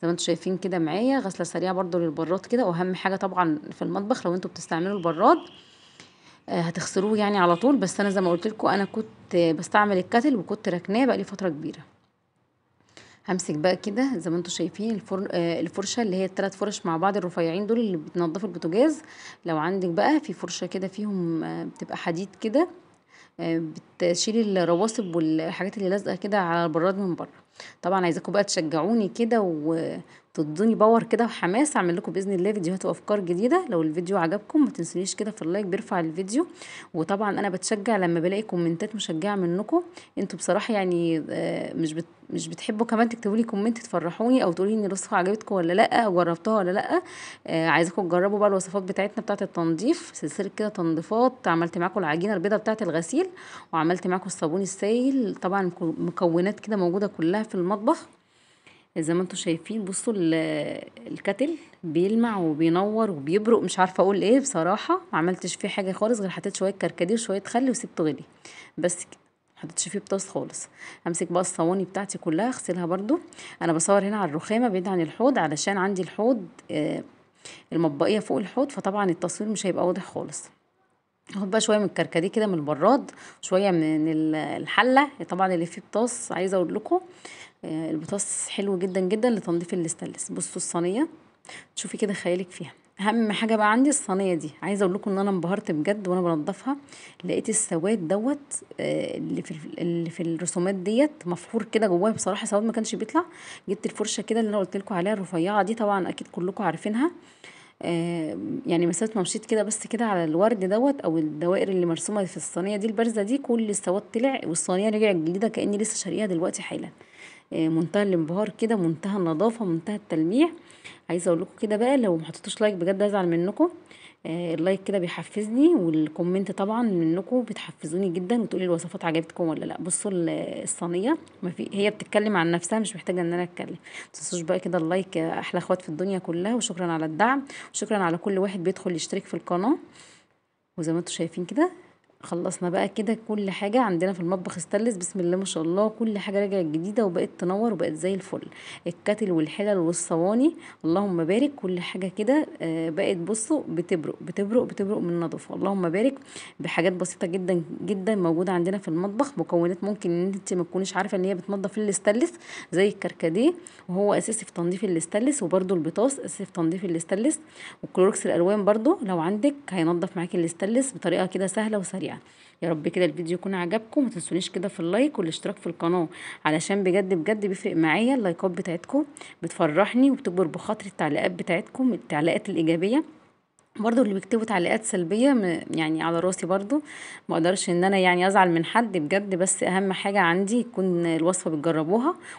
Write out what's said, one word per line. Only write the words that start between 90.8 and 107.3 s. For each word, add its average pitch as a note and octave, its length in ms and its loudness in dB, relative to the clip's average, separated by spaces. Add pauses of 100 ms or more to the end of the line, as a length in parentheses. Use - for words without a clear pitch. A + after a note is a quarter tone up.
شوفي - 220 -8
كده G#3 160 -2
خيالك F3+ 360 -2
فيها. D3 220 -12 (280)
اهم G#3+ 320 2
حاجه A3 240 2
بقى G#3+ 160 6
عندي C4 180 6
الصينيه F#3+ 460 2
دي. D#3 140 -4 (120)
عايزه G3 240 0
اقول F3+ 100 2
لكم G3+ 160 -4
ان F#3+ 60 0
انا G3+ 120 2
انبهرت F#3 420 0
بجد F#3+ 360 0
وانا F3+ 140 2
بنضفها، F3 560 0 (460)
لقيت - 260 -2
السواد F#3+ 580 0
دوت، A#3 560 -2 (160)
آه، D3+ 380 -4
اللي E3 240 -4
في - 100 -10
ال-، D#3 280 -12
اللي E3+ 300 -2
في E3+ 140 -8
الرسومات F3 520 -2
ديت A3 360 2 (140)
مفحور F3 380 -4
كده A3 240 2
جواه. F#3 240 4
بصراحه G3+ 340 -2
سواد G#3 180 2
ما A3+ 80 0
كانش A3 240 -2
بيطلع. D#4 300 0 (440)
جبت G3+ 160 -2
الفرشه G#3+ 360 -4
كده A3 180 0
اللي A3 100 2
انا G#3 80 0
قلت F#3+ 200 -2
لكم G3 180 -6
عليها F#3 180 0
الرفيعه F#3+ 500 0
دي، G3 120 0
طبعًا G3+ 340 0
اكيد - 180 -8
كلكم F#3+ 360 -4
عارفينها. G#3+ 480 0 (680)